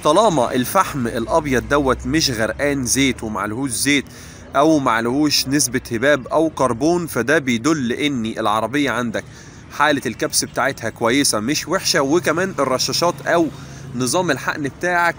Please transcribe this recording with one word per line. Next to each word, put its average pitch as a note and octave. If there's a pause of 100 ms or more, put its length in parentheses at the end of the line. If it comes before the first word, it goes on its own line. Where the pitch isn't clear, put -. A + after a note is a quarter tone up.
طالما D#3
الفحم B2+
الأبيض A#2+
دوت C3
مش D3
غرقان B2+
زيت C3
ومعلهوش G#2+
زيت B2+ (500)
أو D3+
معلهوش C3
نسبة C3 (100)
هباب B2
أو D#3+
كربون، C#3+
فده C3
بيدل B2+
إن C3+
العربية A2+
عندك A2 (480)
حالة C#3+
الكبس -
بتاعتها B2
كويسة A#2+
مش C3+
وحشة، F3
وكمان E3+
الرشاشات C3+ (120)
أو E3 (480)
نظام C#3+
الحقن D3
بتاعك E3+